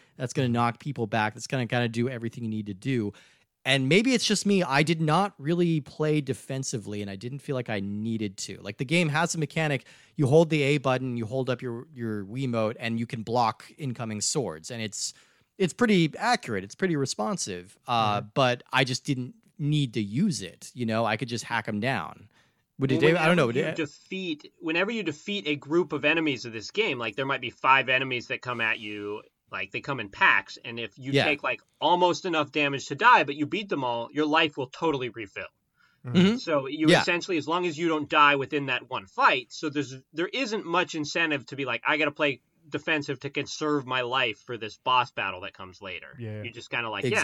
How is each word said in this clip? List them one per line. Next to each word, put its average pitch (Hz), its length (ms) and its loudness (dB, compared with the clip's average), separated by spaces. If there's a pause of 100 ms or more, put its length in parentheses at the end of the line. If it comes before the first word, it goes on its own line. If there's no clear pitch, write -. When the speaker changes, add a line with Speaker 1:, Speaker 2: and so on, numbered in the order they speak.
(160)
Speaker 1:
that's 131 160 -6
gonna 131 160 0
knock 117 320 0
people 117 260 -6
back, 107 280 0
that's 123 120 -12
gonna 127 200 -2
kinda 120 220 0
do 117 200 -2
everything 117 340 -8
you 110 80 -4
need 107 160 -6
to 101 80 -8
do. 110 380 -2 (520)
And 131 240 2
maybe 220 260 6
it's 220 100 2
just 202 220 0
me, 196 160 4
I 139 200 4
did 160 180 0
not 165 380 2
really 165 420 2
play 151 400 0
defensively, 127 840 -6
and 98 80 -8
I 98 60 -10
didn't 123 240 -10
feel 143 140 -6
like 123 140 -4
I 104 120 -2
needed 104 580 -4
to. 95 240 -10
Like, 101 160 -10
the 147 60 -2
game 160 260 2
has 160 240 0
a 170 40 -8
mechanic, 151 460 -2 (320)
you 147 100 2
hold 156 240 8
the 151 120 2
A 143 160 4
button, 127 380 0
you 113 100 -2
hold 127 240 -2
up 120 100 -2
your, 123 340 -8
your 110 300 -4
Wiimote, 117 560 -2
and 113 180 -2
you 117 80 -2
can 113 160 -6
block 113 420 0 (120)
incoming 113 440 -6
swords, 90 500 -4
and 120 100 -8
it's, - 320 -6 (460)
it's 190 160 2
pretty 190 420 4
accurate, 190 480 -2
it's 98 120 -14
pretty 185 200 0
responsive, 135 800 -4 (120)
uh, 110 320 2
Speaker 2:
Mm-hmm. 104 140 -10
Speaker 1:
but 123 280 2 (100)
I 131 120 4
just 123 200 -4
didn't 127 300 -4 (240)
need 147 360 0
to 120 80 -2
use 123 380 0
it, - 320 -14
you 120 140 -6
know? 113 180 0
I 110 140 0
could 123 100 -6
just 117 160 -6
hack 113 240 -2
'em 107 120 -2
down. 101 480 -4 (500)
Would 135 140 0
Speaker 3:
Well, - 100 2
Speaker 1:
it, 160 140 6
I 160 100 4
don't 175 100 6
know, 151 100 6
Speaker 3:
whenever - 20 -
Speaker 1:
would - 80 0
Speaker 3:
you 160 80 0
Speaker 1:
it 160 120 -4
Speaker 3:
defeat, 165 840 -6
whenever 170 320 0
you 220 100 -2
defeat 175 460 -6
a 151 80 0
group 160 360 0
of 147 140 -2
enemies 151 400 0
of 117 80 -10
this 107 160 -10
game, 196 260 0
like, 113 200 -4
there 135 100 -2
might 135 160 -2
be 123 80 -6
five 135 400 4
enemies 131 380 0
that 120 120 -6
come 123 200 -6
at 113 180 0
you, 104 420 -8 (300)
like, 98 220 -8
they 123 80 -6
come 135 180 -6
in 104 120 -8
packs, 127 540 2
and 120 140 -12
if 113 180 -10
you 135 140 -12
Speaker 1:
Yeah. 139 140 2
Speaker 3:
take, 147 180 0
like, 123 180 -4 (200)
almost 175 460 2
enough 151 260 -2
damage 139 340 0
to 151 80 -6
die, 208 300 6
but 143 100 -6
you 147 120 -2
beat 196 220 -4
them 147 140 -2
all, 120 300 -4
your 147 140 0
life 156 320 2
will 131 100 -4
totally 143 400 -2
refill. 101 380 -12 (600)
Speaker 2:
Mm-hmm. 123 120 0
Speaker 1:
Mm-hmm. 196 180 6
Speaker 3:
So 151 320 0
you 156 200 0
Speaker 1:
Yeah. 165 120 8
Speaker 3:
essentially, 175 380 0
as 127 100 -6
long 180 180 0
as 156 100 -4
you 165 120 0
don't 151 200 0
die 147 280 8
within 139 300 -2
that 123 220 -4
one 113 180 -6
fight, 175 440 2
so 156 200 -6
there's, 131 260 -4 (160)
there 160 160 -2
isn't 220 360 -4
much 170 300 0
incentive 151 520 -2
to 139 100 -14
be 139 80 -4
like, 120 220 -4
"I 151 100 2
gotta 147 160 0
play 143 300 -2 (260)
defensive 147 520 -2
to 139 100 -8
conserve 147 560 -2
my 127 160 -2
life 123 440 0
for 120 120 -8
this 107 180 -10
boss - 340 2
battle 95 300 -6
that 95 140 -12
comes 92 280 -16
later." 85 360 -12
Speaker 2:
Yeah. 107 240 -10
Speaker 3:
You're 117 100 -10
just 117 180 -14
kinda 120 200 -2
like, 101 140 -4
"Yeah, 123 60 0
as - 20 0 (120)